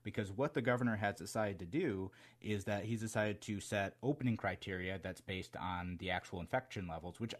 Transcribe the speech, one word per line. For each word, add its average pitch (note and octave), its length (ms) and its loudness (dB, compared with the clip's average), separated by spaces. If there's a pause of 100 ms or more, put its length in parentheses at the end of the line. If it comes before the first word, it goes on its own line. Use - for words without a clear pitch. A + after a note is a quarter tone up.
Because G#2 280 -2
what A#2 220 0
the C#3 80 2
governor A#2+ 340 4
has G2+ 200 2
decided G2+ 440 0
to F#2 60 -6
do G2+ 460 0 (280)
is G#2 240 0
that G2+ 220 0
he's A2 160 0
decided G#2+ 400 2
to G#2 180 -2
set G2 420 0
opening B2+ 360 2
criteria F#2 640 -2
that's F2+ 200 -6
based - 380 -6
on F2+ 400 -2
the F#2 140 -2
actual F2+ 280 -2
infection G2 480 -2
levels, F2 320 -6
which, A2+ 200 -4